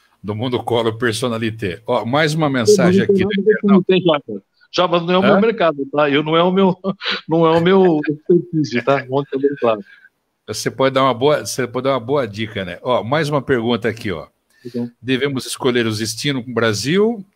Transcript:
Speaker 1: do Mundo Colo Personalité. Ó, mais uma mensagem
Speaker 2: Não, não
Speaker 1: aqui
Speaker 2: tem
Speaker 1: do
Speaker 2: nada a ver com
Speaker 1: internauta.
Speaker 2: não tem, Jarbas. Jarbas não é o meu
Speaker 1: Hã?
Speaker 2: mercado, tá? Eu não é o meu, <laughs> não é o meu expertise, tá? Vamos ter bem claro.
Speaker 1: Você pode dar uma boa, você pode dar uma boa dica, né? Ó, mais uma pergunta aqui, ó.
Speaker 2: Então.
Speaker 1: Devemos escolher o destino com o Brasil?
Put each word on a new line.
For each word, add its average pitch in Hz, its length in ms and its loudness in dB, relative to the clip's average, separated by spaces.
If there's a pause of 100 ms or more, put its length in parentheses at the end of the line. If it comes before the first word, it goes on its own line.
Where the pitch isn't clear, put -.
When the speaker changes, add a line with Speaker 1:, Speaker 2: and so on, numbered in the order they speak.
(220)
Speaker 1:
do 104 140 -6
Mundo 120 280 -2
Colo 113 340 0
Personalité. 113 880 -4
Ó, 120 200 -2
mais 151 280 0
uma 156 160 0
mensagem 180 520 4
Speaker 2:
Não, - 60 0
não 202 60 4
Speaker 1:
aqui 190 40 4
Speaker 2:
tem 185 100 2
Speaker 1:
do - 20 -2
Speaker 2:
nada 202 120 -2
a 190 40 -2
ver 214 160 2
com 208 60 0
Speaker 1:
internauta. 202 60 6
Speaker 2:
não 180 100 6
tem, 185 200 2
Jarbas. 147 400 -2 (280)
Jarbas 175 320 0
não 175 100 -2
é 180 40 2
o 190 40 2
meu 156 140 4
Speaker 1:
Hã? 196 60 4
Speaker 2:
mercado, 165 500 0
tá? 151 180 0
Eu 143 140 2
não 156 120 -2
é 170 80 4
o 185 80 2
meu, 185 320 2
<laughs> - 440 -6
não 165 180 2
é 160 120 4
o 170 40 4
meu 180 460 4
expertise, 147 760 0
tá? 139 140 2 (120)
Vamos 139 200 -2
ter 135 100 -4
bem 143 200 2
claro. 110 220 0 (680)
Speaker 1:
Você 107 240 -6
pode 131 240 0
dar 135 80 4
uma 131 100 2
boa, 127 320 0
você 123 220 -6
pode 123 180 -6
dar 139 60 2
uma 131 80 -2
boa 127 280 -2
dica, 104 380 -8
né? 87 160 -12
Ó, 120 220 -2
mais 143 260 -2
uma 147 120 0
pergunta 120 460 0
aqui, 107 240 -6
ó. 76 160 -8 (380)
Speaker 2:
Então. 120 260 -8 (100)
Speaker 1:
Devemos 131 440 -2
escolher 123 420 0
o 110 80 0
destino 113 480 -6
com 127 80 -14
o - 20 -12
Brasil? 135 720 0 (120)